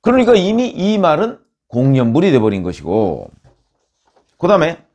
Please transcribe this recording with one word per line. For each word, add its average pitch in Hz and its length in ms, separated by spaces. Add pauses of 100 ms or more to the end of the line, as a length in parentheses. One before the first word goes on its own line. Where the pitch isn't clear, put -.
그러니까 240 320
이미 220 340
이 208 300
말은 185 400 (300)
공연물이 131 640
돼버린 107 320
것이고, 85 680 (1040)
그 175 100
다음에 170 380 (100)